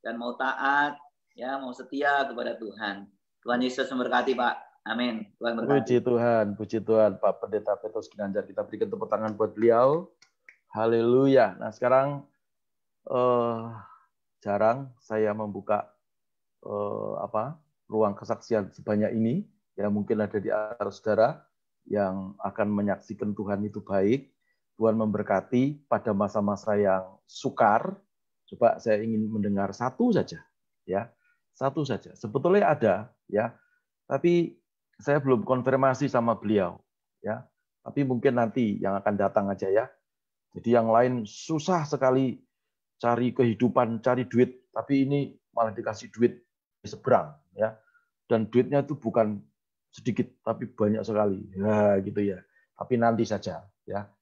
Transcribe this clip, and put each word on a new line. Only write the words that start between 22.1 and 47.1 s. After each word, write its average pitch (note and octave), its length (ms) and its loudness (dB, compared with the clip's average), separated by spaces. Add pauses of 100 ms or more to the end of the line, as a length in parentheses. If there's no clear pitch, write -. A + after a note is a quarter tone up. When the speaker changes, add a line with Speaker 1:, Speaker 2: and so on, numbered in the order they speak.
Speaker 2:
akan G2+ 320 -4
menyaksikan G2+ 640 -4
Tuhan G2+ 240 -4
itu G#2 200 -8
baik, G2+ 520 0 (440)
Tuhan A2 200 2
memberkati G#2+ 880 -2
pada A2 240 -2
masa-masa G#2 640 -2
yang F#2+ 520 0
sukar. A#2+ 720 0 (540)
Coba - 240 2
saya G#2+ 240 0
ingin A2 320 -2
mendengar G2 400 -2
satu A3 400 0
saja, - 320 -2 (400)
ya, G2 240 -4 (480)
satu C#3 320 -4
saja. - 240 -6
Sebetulnya F3 560 2
ada, A2 400 2 (160)
ya, A2+ 320 -2 (480)
tapi E3+ 560 0 (400)
saya C#3+ 240 2
belum A#2+ 240 2
konfirmasi C3 640 2
sama A#2 240 2
beliau, G2+ 400 0 (480)
ya. A2 240 -6 (320)
Tapi - 240 -4
mungkin B2+ 320 0
nanti A2+ 400 0
yang F#2+ 240 -2
akan G#2 160 0
datang G2 320 0
aja, G2 240 -2
ya. A2+ 160 2 (640)
Jadi - 160 -6
yang A2+ 240 4
lain B2 320 4
susah D#3 640 -4
sekali C3 560 0 (560)
cari A#2+ 320 0
kehidupan, A#2 720 2
cari B2 240 0
duit, B2 480 0
tapi C3+ 320 0
ini C#3+ 240 -2 (240)
malah A2+ 160 0
dikasih A2 400 -10
duit - 320 0 (400)
di G2 80 -10
seberang, F#2 400 2 (240)